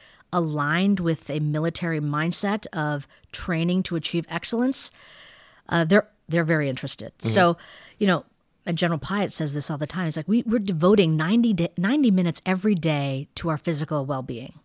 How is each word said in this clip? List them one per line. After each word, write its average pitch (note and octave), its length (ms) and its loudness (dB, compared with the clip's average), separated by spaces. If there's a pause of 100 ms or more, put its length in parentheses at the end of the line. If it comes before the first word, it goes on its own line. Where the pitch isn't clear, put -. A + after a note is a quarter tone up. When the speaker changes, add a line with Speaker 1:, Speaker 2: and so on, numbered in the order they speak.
(300)
Speaker 1:
aligned E3+ 680 0
with E3 300 -2
a D3+ 100 -4
military D#3 600 -2
mindset E3 760 -2
of D3+ 320 -2 (260)
training F3+ 520 0
to F3 120 -4
achieve E3 320 -4
excellence, A#3+ 640 -2 (800)
uh, E3+ 160 0
they're, G3 240 4 (200)
they're E3 160 0
very D#3 240 0
interested. - 500 -8
Speaker 2:
Mm-hmm. - 100 -4
Speaker 1:
So, F3 280 4 (400)
you G#3 100 0
know, F3 200 2 (400)
and E3 100 -2
General E3 240 0
Pyatt G3 320 -2
says D3 220 -4
this D3 160 -4
all D3 80 -4
the D3+ 80 -4
time. F3+ 180 -4
He's D#3 140 -4
like, D#3 100 -6
"We, A3+ 140 4
we're A#3 160 0
devoting F#3 580 4
ninety G#3+ 380 2
da-, E3+ 240 0
ninety A#3+ 320 4
minutes F3+ 340 2
every F#3 300 0
day C#3+ 640 -2
to E3+ 120 -4
our D#3 80 0
physical D3+ 480 -4
well-being C3 600 -8